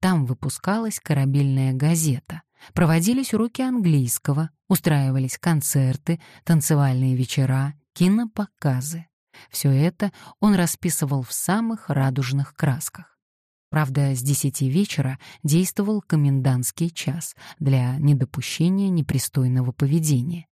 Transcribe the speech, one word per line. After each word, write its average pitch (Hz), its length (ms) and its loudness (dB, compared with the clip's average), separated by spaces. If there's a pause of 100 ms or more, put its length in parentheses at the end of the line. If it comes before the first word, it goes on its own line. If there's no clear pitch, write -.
там 175 260 2
выпускалась 202 720 -4
корабельная 135 720 0
газета, 151 720 -2 (320)
проводились 175 580 2
уроки 226 300 -2
английского, 160 880 0 (160)
устраивались 135 720 0
концерты, 147 840 0 (220)
танцевальные 139 720 2
вечера, 131 600 0 (180)
кинопоказы. 175 1120 -2 (440)
Всё - 200 0
это 160 400 2 (300)
он 208 160 4
расписывал 156 680 0
в 120 100 -10
самых 220 580 -4
радужных 135 680 -2
красках. - 520 -4 (600)
Правда, 139 460 0
с 123 40 -6
десяти 135 480 -2
вечера 160 500 -2 (260)
действовал 190 580 0
комендантский 135 880 0
час 165 460 -8 (240)
для 131 380 0
недопущения 156 920 0
непристойного 127 800 0
поведения. 151 840 0